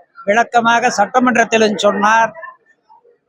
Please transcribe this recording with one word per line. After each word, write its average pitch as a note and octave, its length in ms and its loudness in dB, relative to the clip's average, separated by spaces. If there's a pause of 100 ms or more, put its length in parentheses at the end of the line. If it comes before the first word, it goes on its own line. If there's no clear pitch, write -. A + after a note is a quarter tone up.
(240)
விளக்கமாக A#3 720 0
சட்டமன்றத்திலும் A3 880 0
சொன்னார், G#3 500 2 (960)